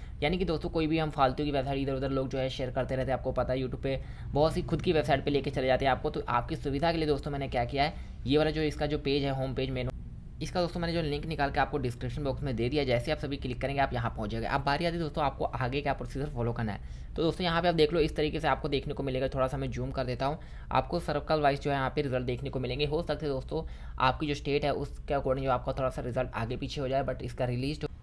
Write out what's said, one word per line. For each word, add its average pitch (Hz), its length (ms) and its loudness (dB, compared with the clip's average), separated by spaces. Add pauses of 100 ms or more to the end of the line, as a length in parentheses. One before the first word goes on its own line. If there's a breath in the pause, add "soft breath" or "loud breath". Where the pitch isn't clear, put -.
(240 loud breath)
यानी 170 140 2
कि 175 80 2
दोस्तों 165 240 -2
कोई 160 180 2
भी 160 100 2
हम 156 140 2
फालतू 143 340 4
की 147 60 0
वेबसाइट 139 280 0
इधर 135 140 0
उधर 135 180 0
लोग 135 180 0
जो 135 80 -2
है 131 120 0
शेयर 127 220 -4
करते 131 240 0
रहते 131 160 0
हैं। 123 60 2
आपको 127 140 -2
पता 127 220 0
है 131 60 0
YouTube 127 240 -4
पे 175 160 0 (260 loud breath)
बहुत 147 280 4
सी 175 100 0
खुद 156 180 0
की - 120 2
वेबसाइट 143 320 4
पे 147 60 2
लेके 139 200 2
चले 131 160 0
जाते 127 180 4
हैं 131 60 6
आपको। 139 180 2
तो 110 200 -4
आपकी 120 280 0
सुविधा 147 340 0
के 165 60 2
लिए 156 100 2
दोस्तों 143 240 2
मैंने 139 180 -2
क्या 120 160 2
किया 135 180 0
है, 160 100 2 (320 loud breath)
ये 139 120 4
वाला 156 140 4
जो 156 120 0
इसका 151 240 0
जो 147 120 0
पेज 143 240 2
है 139 140 0
होम 131 160 -2
पेज 131 180 0
मेनू, 127 180 -2 (520)
इसका 175 200 -2
दोस्तों 175 180 -2
मैंने 170 140 -2
जो 170 80 0
लिंक 147 240 -2
निकाल 143 260 0
के 147 80 0
आपको 139 180 2
डिस्क्रिप्शन 123 460 -4
बॉक्स 131 200 -2
में 131 120 -2
दे 117 140 0
दिया। 143 140 2
जैसे 123 280 2
आप - 60 2
सभी 139 200 -4
क्लिक 127 240 -4
करेंगे 135 200 0
आप 135 120 2
यहाँ 117 160 0
पहुँच 107 200 -4
जाएंगे। 113 180 -2
अब 139 160 0
बारी 143 220 2
आती 170 100 0
है 170 60 -2
दोस्तों 151 220 -2
आपको 131 220 0
आगे 127 360 -2
क्या 139 120 0
प्रोसीजर 131 360 -4
फॉलो 117 240 0
करना 113 180 -2
है। - 280 -8 (160)
तो 147 80 2
दोस्तों 165 220 2
यहाँ 165 160 2
पे 175 60 4
आप 170 80 4
देख 156 180 6
लो 170 60 4
इस 160 160 2
तरीके 151 240 0
से 156 80 0
आपको 139 220 2
देखने 143 240 0
को 135 100 -4
मिलेगा, 131 240 0
थोड़ा 131 200 2
सा 135 100 -2
मैं 135 140 -2
जूम 123 200 -4
कर 127 140 -2
देता 123 200 -2
हूँ, 156 140 0 (320 loud breath)
आपको 131 300 2
सर्कल 151 400 2
वाइज 139 200 4
जो 143 100 0
है 139 60 2
यहाँ 131 180 2
पे 147 60 2
रिजल्ट 127 240 0
देखने 123 240 -2
को 135 100 -4
मिलेंगे। 127 260 0
हो 151 160 0
सकता 160 240 -2
है 143 60 0
दोस्तों 143 320 -4 (360 loud breath)
आपकी 131 280 2
जो 143 80 0
स्टेट 143 300 0
है 143 80 2
उसके - 400 -4
according 135 300 0
जो 135 80 2
आपका 127 220 0
थोड़ा 131 160 0
सा 139 120 -4
रिजल्ट 127 320 -2
आगे 113 240 -2
पीछे 143 240 -4
हो 131 60 -2
जाए, 135 160 2
but 127 180 -4
इसका 120 240 -2
रिलीज 131 400 -2 (180)